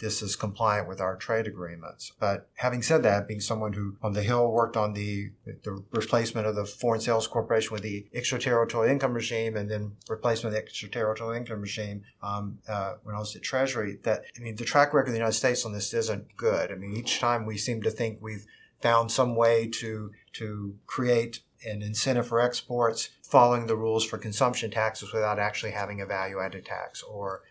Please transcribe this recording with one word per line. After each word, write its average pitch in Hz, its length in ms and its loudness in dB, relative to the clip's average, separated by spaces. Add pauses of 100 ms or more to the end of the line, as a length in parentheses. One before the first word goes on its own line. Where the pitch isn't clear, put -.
this 107 220 -4
is 98 120 -4
compliant 104 540 0
with 95 120 -8
our 92 160 -2
trade 113 300 -2
agreements. 85 720 -12
But 101 380 0
having 123 260 0
said - 220 4
that, 101 240 4
being 104 120 -6
someone 110 320 -2
who 101 300 -4
on 107 100 0
the 101 100 0
Hill 120 280 4
worked 113 260 2
on 107 160 2
the, 101 380 -4 (140)
the 101 480 -10
replacement 113 560 2
of 107 80 0
the 101 100 -2
Foreign 113 340 0
Sales 113 280 2
Corporation 110 440 2
with 104 100 -4
the 101 320 -6
extraterritorial 120 760 2
income 135 220 2
regime 113 440 -2
and 104 140 -4
then 104 220 -4 (160)
replacement 113 460 0
of 104 60 0
the - 60 -6
extraterritorial 113 720 -4
income 117 240 -6
regime, 101 420 -6 (200)
um, 101 360 -4 (100)
uh, 98 340 -4
when 107 120 -10
I 104 40 -6
was 104 180 -8
at - 60 -12
Treasury, 120 600 -2
that, 107 220 0 (120)
I 120 40 -14
mean, 113 160 -8
the 117 80 -8
track 143 300 4
record 127 140 4
of 120 40 -2
the 113 60 -2
United 113 180 0
States 123 280 2
on 107 80 -4
this 104 220 -4
isn't 107 420 -2
good. 95 360 0
I - 20 -8
mean, 101 220 -6
each - 240 -2
time 120 260 2
we 107 120 -4
seem 113 240 -2
to 110 80 2
think 113 300 -2
we've 107 260 -10 (340)
found 117 320 4
some 120 240 2
way 117 380 6
to, 107 360 -6 (240)
to 104 420 -8 (100)
create 120 540 2 (260)
an 104 160 -6
incentive 117 440 0
for 117 140 2
exports 120 680 2 (120)
following 120 440 6
the 113 100 2
rules 110 280 2
for 107 140 -4
consumption 117 520 0
taxes 110 420 -2
without 107 260 2
actually 104 340 -2
having 101 280 -4
a 98 60 -6
value-added 95 580 -6
tax 90 380 -10
or, 101 480 -8